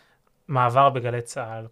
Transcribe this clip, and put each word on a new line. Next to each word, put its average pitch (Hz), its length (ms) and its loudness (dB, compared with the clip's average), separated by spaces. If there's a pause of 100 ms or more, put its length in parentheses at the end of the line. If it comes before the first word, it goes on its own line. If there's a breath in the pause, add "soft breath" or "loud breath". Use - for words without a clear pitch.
(480 soft breath)
מעבר 131 420 4
בגלי 120 320 -4
צה"ל, 113 500 -10